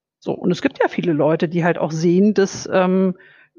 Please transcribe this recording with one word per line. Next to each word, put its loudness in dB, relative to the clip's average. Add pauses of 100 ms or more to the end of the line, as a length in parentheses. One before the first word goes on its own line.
(180)
So, -6
und -2
es -2
gibt -2
ja 2
viele -4
Leute, 0
die -2
halt 2
auch -4
sehen, 2
dass, -2
ähm, 2 (420)